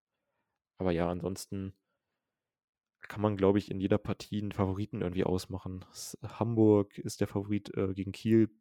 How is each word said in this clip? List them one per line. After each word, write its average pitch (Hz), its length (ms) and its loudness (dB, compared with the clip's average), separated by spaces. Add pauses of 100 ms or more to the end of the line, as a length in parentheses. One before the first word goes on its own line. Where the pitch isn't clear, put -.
(800)
Aber 92 120 0
ja, 85 180 0
ansonsten 95 640 -6 (1300)
kann - 120 -10
man, 104 160 2
glaub 95 200 6
ich, 101 140 -2
in 98 100 -6
jeder 98 180 2
Partie - 440 -6
einen 101 80 -6
Favoriten 98 500 -2
irgendwie 90 220 -2
ausmachen. 92 720 -4
S-, - 300 -14
Hamburg 110 760 4
ist - 220 -8
der 101 80 0
Favorit, 104 480 -4
äh, 95 180 -2
gegen 98 160 -8
Kiel, 110 400 4 (100)